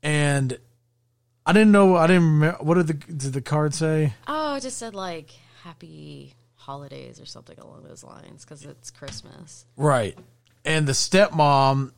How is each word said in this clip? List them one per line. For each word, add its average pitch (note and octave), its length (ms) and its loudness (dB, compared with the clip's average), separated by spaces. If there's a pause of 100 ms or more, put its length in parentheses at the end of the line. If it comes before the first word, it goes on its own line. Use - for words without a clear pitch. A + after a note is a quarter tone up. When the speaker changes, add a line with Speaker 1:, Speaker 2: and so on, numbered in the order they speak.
Speaker 1:
And C#3+ 560 -2 (840)
I E3 80 0
didn't G#3+ 200 6
know, G3 220 6
I E3 120 4
didn't F3 180 6
remember, D#3 400 2
what D#3+ 100 2
did F3 120 2
the, D#3 80 -2
did C#3+ 400 -10
the C3+ 80 -6
card D3+ 320 -2
say? D#3 400 -2 (120)
Speaker 2:
Oh, D4+ 280 -6
it C#4 80 -10
just C4 160 -12
said, A3+ 160 -14
like, F3 360 -12 (320)
"Happy D3+ 720 -20 (200)
holidays" C3+ 680 -20
or - 60 -20
something - 320 -20
along - 260 -20
those - 180 -20
lines, - 440 -20
'cause C#3+ 180 -20
it's - 260 -20
Christmas. - 760 -20 (100)
Speaker 1:
Right. C3 420 -2 (460)
And D#3 220 -2
the C#3 60 -4
stepmom C#3 1040 0